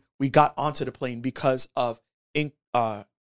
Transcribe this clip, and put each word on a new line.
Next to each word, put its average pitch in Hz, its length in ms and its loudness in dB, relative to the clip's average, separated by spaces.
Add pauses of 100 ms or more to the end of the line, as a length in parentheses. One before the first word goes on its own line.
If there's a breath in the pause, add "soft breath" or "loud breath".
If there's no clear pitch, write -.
(200)
we 135 120 0
got 151 260 6
onto 143 280 -4
the 123 60 -6
plane 123 300 -8
because 131 540 -2
of 120 260 -4 (320)
in-, 151 180 -2 (220)
uh, 110 300 -2 (260)